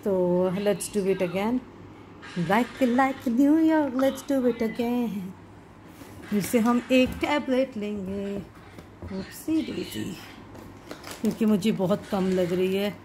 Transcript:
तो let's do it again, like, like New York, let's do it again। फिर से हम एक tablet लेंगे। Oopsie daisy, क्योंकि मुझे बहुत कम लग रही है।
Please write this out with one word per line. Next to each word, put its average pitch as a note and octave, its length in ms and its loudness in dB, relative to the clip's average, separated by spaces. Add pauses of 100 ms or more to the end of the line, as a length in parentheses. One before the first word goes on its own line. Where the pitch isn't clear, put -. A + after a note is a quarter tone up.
तो G3+ 100 0 (460)
let's G3+ 360 0
do G3+ 80 0 (100)
it F#3 80 0
again, G3 380 0 (880)
like, A3+ 320 2 (160)
like C4+ 400 2
New C#4+ 220 6
York, D#4 360 4
let's C4+ 360 0
do C4+ 100 2 (100)
it A#3 160 -2
again। A#3 480 -2 (1120)
फिर G#3 120 2
से A#3 180 2
हम A#3+ 220 4 (100)
एक B3+ 180 6 (120)
tablet C4+ 560 0
लेंगे। G3+ 640 -6 (680)
Oopsie G3 540 -4 (100)
daisy, - 360 -6 (1160)
क्योंकि A3 240 0
मुझे G#3+ 260 4
बहुत F#3+ 400 0
कम F#3+ 200 0
लग F3+ 220 2
रही F#3 220 2
है। G3+ 140 0 (160)